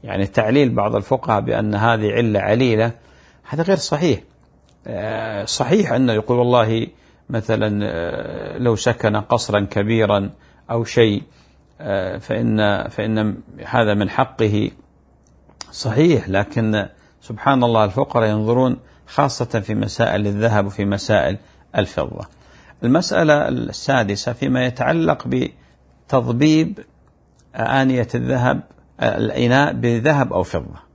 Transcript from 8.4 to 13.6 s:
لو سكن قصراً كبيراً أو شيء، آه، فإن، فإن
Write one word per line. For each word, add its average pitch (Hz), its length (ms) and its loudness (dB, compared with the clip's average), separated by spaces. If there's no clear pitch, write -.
لو 120 180 2
سكن 110 400 0
قصراً 107 440 0
كبيراً 104 680 0
أو 117 120 -2
شيء، 110 400 2
آه، 98 360 -4
فإن، 107 680 0
فإن 107 500 -2